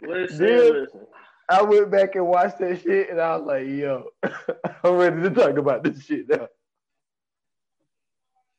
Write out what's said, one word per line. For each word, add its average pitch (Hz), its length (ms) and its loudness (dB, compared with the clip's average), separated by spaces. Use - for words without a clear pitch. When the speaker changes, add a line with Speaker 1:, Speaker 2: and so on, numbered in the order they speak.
Speaker 1:
Listen, 165 360 -8
Speaker 2:
dude, 208 360 4
Speaker 1:
listen. 131 320 -8
Speaker 2:
I 190 140 4
went 208 300 4
back 196 240 2
and 185 100 0
watched 180 320 0
that 180 240 -4
shit, 196 280 0
and 170 100 -4
I 160 160 -2
was 160 100 -8
like, 135 220 -4
"Yo, 139 480 -6
<laughs> - 680 -8
I'm 180 120 4
ready 170 260 2
to 190 80 0
talk 147 260 2
about 139 280 -2
this - 200 -4
shit 127 240 -6
now." 127 200 -2